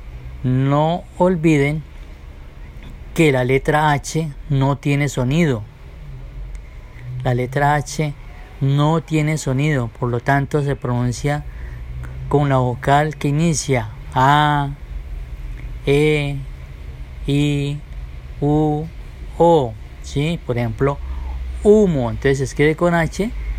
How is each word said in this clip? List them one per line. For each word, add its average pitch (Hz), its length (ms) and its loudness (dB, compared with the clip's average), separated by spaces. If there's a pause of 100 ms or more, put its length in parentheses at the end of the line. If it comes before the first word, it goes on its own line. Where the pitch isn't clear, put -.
(420)
No 143 640 2 (140)
olviden 156 640 4 (1300)
que 156 160 6
la 127 140 4
letra 147 480 2
H 160 360 -2 (200)
no 135 280 2
tiene 143 320 0
sonido. 135 540 2 (1600)
La 127 120 2
letra 139 420 2
H 147 380 -2 (460)
no 147 420 4
tiene 151 360 0
sonido, 135 500 0
por 120 200 -4
lo 120 120 0
tanto 139 420 2
se 139 140 -2
pronuncia 123 680 -2 (840)
con 143 200 4
la 135 100 4
vocal 139 580 2
que 147 100 -4
inicia 143 600 0 (260)
A, 143 540 4 (1160)
E, 143 520 4 (920)
I, 143 540 0 (600)
U, 151 460 2 (500)
O, 156 380 6 (280)
¿sí? 156 440 -2
Por 120 120 -2
ejemplo, 120 380 0 (680)
humo, 190 460 6
entonces 135 280 2
se 139 60 -2
escribe 147 320 2
con 175 180 2
H, 170 380 0 (260)